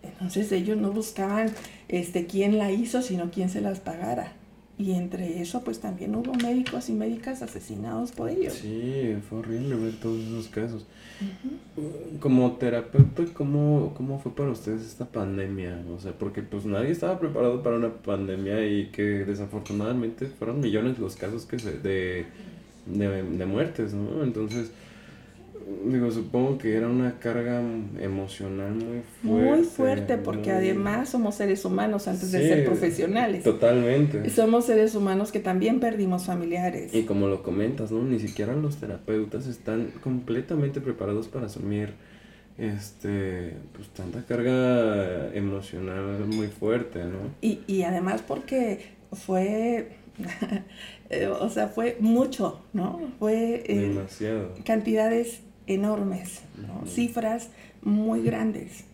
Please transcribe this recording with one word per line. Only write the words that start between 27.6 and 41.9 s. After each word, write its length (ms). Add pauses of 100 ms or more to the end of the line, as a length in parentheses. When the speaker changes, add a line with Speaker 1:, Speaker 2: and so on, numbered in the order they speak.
Speaker 2:
emocional 720
muy 280 (200)
fuerte, 340
Speaker 1:
Muy 80
fuerte, 540
porque 320
Speaker 2:
muy 80
Speaker 1:
además 520
somos 260
seres 280
humanos 440
antes 240
de 80
Speaker 2:
Sí, 80
Speaker 1:
ser 160
profesionales. 800
Speaker 2:
totalmente. 840
Speaker 1:
Somos 360
seres 300
humanos 340
que 80
también 400
perdimos 480
familiares. 640
Speaker 2:
Y 120
como 240
lo 160
comentas, 480
¿no? 100
Ni 160
siquiera 380
los 220
terapeutas 680
están 460 (100)
completamente 800
preparados 480
para 180
asumir, 460 (680)